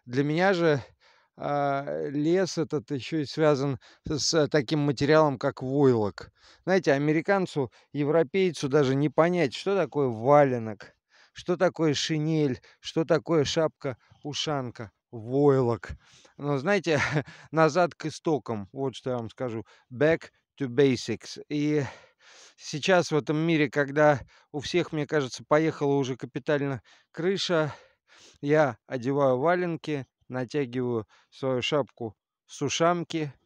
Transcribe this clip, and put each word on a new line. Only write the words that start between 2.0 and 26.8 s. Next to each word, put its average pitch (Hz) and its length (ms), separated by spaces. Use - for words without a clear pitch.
лес 160 480
этот 147 340
еще 147 280
и 143 60
связан 143 540
с, 151 140
с 151 300
таким 151 300
материалом, 143 600
как 135 220
войлок. 127 720
Знаете, 175 260
американцу, 151 800
европейцу 156 720
даже 135 260
не 139 140
понять, 165 460
что - 200
такое 143 360
валенок, 120 840
что 175 220
такое 160 380
шинель, 151 680
что - 260
такое 156 380
шапка-ушанка, 135 1500
войлок. 123 840
Но, 143 220
знаете, 165 420
<laughs> - 500
назад 160 440
к - 100
истокам, 120 680
вот 135 240
что - 140
я 123 80
вам 113 140
скажу. 113 340
Back 151 380
to 139 80
basics. 120 840
И 147 340
сейчас 175 560
в 156 60
этом 151 200
мире, 160 300
когда 143 540
у 151 80
всех, 170 320
мне 151 160
кажется, 135 400
поехала 151 480
уже 135 220
капитально 139 640